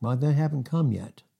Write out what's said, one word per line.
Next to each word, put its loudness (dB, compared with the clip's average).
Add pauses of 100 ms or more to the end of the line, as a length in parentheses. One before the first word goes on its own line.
Well, 0
they 2
haven't 0
come 0
yet. -6 (180)